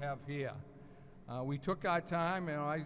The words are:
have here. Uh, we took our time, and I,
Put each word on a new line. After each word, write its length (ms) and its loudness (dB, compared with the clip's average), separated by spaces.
have 240 -2
here. 260 0
Uh, 160 -2
we 140 2
took 300 0
our 160 6
time, 480 2
and 100 0
I, 260 2